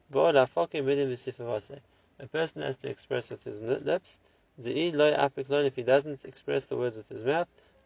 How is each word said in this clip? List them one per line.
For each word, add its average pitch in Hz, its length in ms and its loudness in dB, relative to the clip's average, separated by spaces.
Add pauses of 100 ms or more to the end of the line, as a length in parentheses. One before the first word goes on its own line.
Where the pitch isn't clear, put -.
(100)
bo 147 220 4
la'fokim 143 520 2
midim 139 280 2
V'Sefer 120 340 -8
Vasei. 117 320 -6 (400)
A 143 80 -14
person 156 360 -4
has 135 160 -4
to 135 120 -8
express - 400 -6
with 117 140 -14
his 107 140 -10
li-, 113 180 -2
lips, - 420 -4 (400)
Ze'i 131 320 -2
loy 151 220 4
apik 139 380 0
loy, 143 140 2
if 131 120 0
he 127 60 -6
doesn't 139 420 2
express 139 400 -4
the 127 120 -6
words 120 200 -2
with 110 140 -16
his 110 120 -10
mouth, 156 240 0 (400)